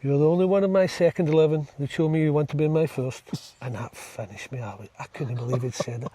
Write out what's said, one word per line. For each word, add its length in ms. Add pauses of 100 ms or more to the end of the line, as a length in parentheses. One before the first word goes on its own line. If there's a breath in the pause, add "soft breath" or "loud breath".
you're 160
the 100
only 180
one 180
of 80
my 160
second 420
eleven 380 (120)
that 100
showed 200
me 140
you 100
want 160
to 80
be 80
in 80
my 140
first. 360 (380)
And 140
that 200
finished 560
me. 80
I 160
was, 140 (100)
I 60
couldn't 300
believe 280
he'd 100
said 300
it. 120